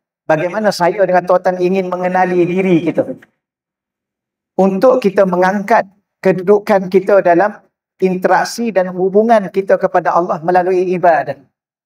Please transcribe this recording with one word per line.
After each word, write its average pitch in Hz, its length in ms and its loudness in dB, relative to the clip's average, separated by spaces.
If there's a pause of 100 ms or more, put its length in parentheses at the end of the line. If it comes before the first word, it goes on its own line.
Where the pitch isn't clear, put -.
(260)
bagaimana 175 480 -2
saya 180 320 0
dengan 180 160 0
tuan-tuan 180 400 0
ingin 180 240 0
mengenali 180 640 -2
diri 180 320 0
kita. - 320 -4 (1400)
Untuk 196 480 2
kita 196 240 2
mengangkat 196 560 0 (320)
kedudukan 190 720 0
kita 190 320 2
dalam 180 400 0 (400)
interaksi 185 720 -2
dan 185 160 -2
hubungan 190 640 0
kita 190 240 0
kepada 180 400 -2
Allah 180 240 -2
melalui 180 560 0
ibadah. 147 400 0 (480)